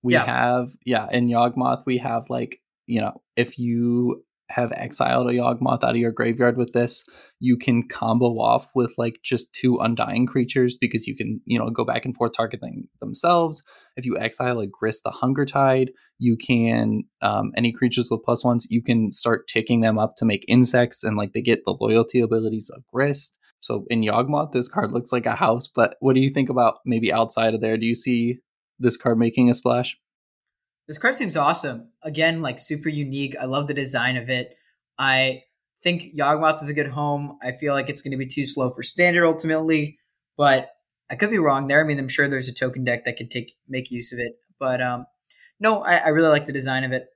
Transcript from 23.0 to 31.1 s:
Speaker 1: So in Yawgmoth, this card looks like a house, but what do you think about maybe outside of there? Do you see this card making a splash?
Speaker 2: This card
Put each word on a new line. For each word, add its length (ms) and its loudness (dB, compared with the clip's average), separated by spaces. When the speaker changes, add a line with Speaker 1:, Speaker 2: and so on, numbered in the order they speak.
Speaker 1:
So 320 -6
in 120 2
Yawgmoth, 500 0
this 160 0
card 240 -2
looks 180 -4
like 160 -2
a 80 0
house, 320 2
but 320 0
what 160 4
do 60 6
you 100 2
think 180 0
about 360 2
maybe 280 0
outside 400 2
of 80 -2
there? 160 0
Do 100 -2
you 100 0
see 420 0
this 180 2
card 220 0
making 320 4
a 40 4
splash? 440 -2
Speaker 2:
This 120 -10
card 180 0